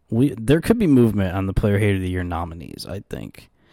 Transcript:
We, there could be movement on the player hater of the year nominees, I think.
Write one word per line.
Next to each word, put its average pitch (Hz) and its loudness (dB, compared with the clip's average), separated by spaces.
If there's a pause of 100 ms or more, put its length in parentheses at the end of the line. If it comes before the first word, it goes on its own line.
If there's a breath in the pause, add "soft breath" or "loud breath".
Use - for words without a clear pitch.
(100)
We, 120 2
there 131 2
could 233 2
be 214 0
movement 107 4
on 95 -2
the 95 -4
player 101 2
hater 101 2
of 95 -4
the 90 -4
year 92 -2
nominees, 82 -10
I 101 -10 (100)
think. - -16 (220 soft breath)